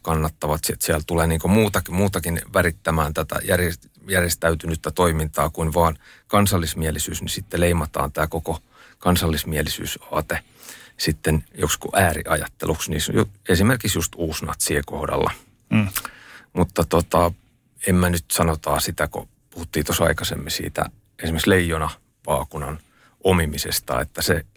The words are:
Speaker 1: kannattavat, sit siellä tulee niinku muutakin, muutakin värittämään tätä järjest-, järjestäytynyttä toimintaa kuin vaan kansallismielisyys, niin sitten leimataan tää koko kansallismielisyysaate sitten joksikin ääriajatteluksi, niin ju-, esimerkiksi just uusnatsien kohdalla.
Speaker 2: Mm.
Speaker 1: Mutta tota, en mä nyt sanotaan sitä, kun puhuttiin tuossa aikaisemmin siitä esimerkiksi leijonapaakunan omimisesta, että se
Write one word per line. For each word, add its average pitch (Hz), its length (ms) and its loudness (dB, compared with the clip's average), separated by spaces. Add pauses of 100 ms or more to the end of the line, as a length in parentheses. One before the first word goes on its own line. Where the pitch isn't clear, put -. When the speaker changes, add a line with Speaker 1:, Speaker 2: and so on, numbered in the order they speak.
Speaker 1:
kannattavat, 78 600 -2
sit - 180 -4
siellä 80 240 0
tulee 82 200 2
niinku 80 220 0
muutakin, 98 460 2
muutakin 90 460 0 (140)
värittämään 80 600 2
tätä 78 200 -2
järjest-, 87 540 0 (200)
järjestäytynyttä 82 840 0
toimintaa 78 600 2
kuin 80 240 -2
vaan 82 240 2 (280)
kansallismielisyys, 80 960 0
niin - 80 -6
sitten - 320 -4
leimataan 78 520 0
tää 76 140 0
koko 80 320 -4 (400)
kansallismielisyysaate 78 1400 -2 (580)
sitten 78 480 0 (100)
joksikin - 400 -4
ääriajatteluksi, 80 960 0
niin 76 100 -2 (120)
ju-, 110 160 2 (200)
esimerkiksi 104 500 2
just 82 180 -2
uusnatsien 78 720 -2
kohdalla. 76 440 -2 (400)
Speaker 2:
Mm. 107 180 2 (640)
Speaker 1:
Mutta 87 320 0
tota, 85 480 2 (540)
en 95 80 4
mä 90 160 4
nyt 87 220 -2
sanotaan 78 480 0
sitä, 78 280 -2
kun - 200 -10 (220)
puhuttiin 82 360 -6
tuossa 90 180 0
aikaisemmin - 460 -2
siitä - 340 -4 (380)
esimerkiksi 82 280 0
leijonapaakunan 78 1300 -2 (460)
omimisesta, 76 760 0
että 73 220 -6
se 80 240 0 (100)